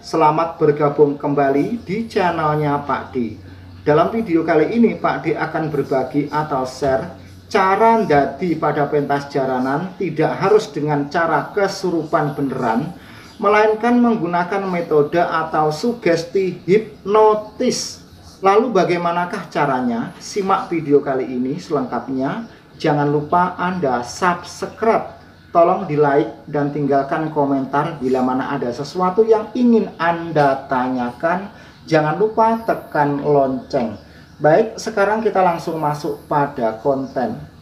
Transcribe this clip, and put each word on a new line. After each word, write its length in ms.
Selamat 560
bergabung 560
kembali 720
di 160
channelnya 800
Pak 320
D. 240
Dalam 240
video 320
kali 320
ini, 240
Pak 240
D 160
akan 320
berbagi 560
atau 400
share 480
cara 560
ndadi 560
pada 320
pentas 400
jaranan 640
tidak 400
harus 320
dengan 400
cara 480
kesurupan 800
beneran, 560
melainkan 640
menggunakan 640
metode 560
atau 480
sugesti 960
hipnotis. 1400
Lalu 320
bagaimanakah 720
caranya? 720
Simak 480
video 320
kali 240
ini 320
selengkapnya. 960
Jangan 320
lupa 480
Anda 480
subscribe, 1120
tolong 400
di 80
like 480
dan 240
tinggalkan 640
komentar 640
bila 240
mana 320
ada 160
sesuatu 560
yang 320
ingin 400
Anda 720
tanyakan. 800
Jangan 320
lupa 400
tekan 640
lonceng. 720
Baik, 400
sekarang 480
kita 160
langsung 400
masuk 480
pada 480
konten. 640